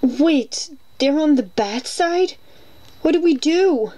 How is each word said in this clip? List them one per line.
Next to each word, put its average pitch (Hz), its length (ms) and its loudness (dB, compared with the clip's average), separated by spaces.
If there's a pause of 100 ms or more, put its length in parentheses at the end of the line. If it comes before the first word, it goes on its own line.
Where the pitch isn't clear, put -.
Wait, 277 680 0 (280)
they're 277 200 0
on 302 180 2
the 254 80 2
bad 208 440 -4
side? 359 480 -2 (680)
What 320 120 0
do 349 80 2
we 339 120 2
do? 294 640 0